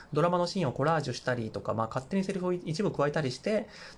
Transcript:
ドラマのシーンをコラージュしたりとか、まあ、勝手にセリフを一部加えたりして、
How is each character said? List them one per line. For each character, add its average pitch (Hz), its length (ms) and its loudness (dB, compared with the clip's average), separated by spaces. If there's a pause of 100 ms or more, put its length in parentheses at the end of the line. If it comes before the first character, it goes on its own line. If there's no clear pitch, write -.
(120)
ド 147 100 2
ラ 175 80 6
マ 175 80 4
の 175 80 2
シ 185 140 -2
ー 165 60 2
ン - 20 4
を 117 40 -2
コ 135 120 0
ラ 135 140 4
ー - 20 0
ジ 139 100 -4
ュ - 20 0
し - 80 -6
た 127 140 0
り 113 160 -2
と 101 100 -6
か、 104 140 -2
ま 110 100 2
あ、 - 40 -2
勝 131 180 -4
手 196 100 -2
に 190 60 2
セ 190 100 -2
リ - 60 -2
フ 180 80 -2
を 180 60 2
一 175 320 -2
部 185 80 2
加 143 160 2
え - 20 -2
た 160 100 0
り 131 120 0
し - 60 -8
て、 208 280 0 (320)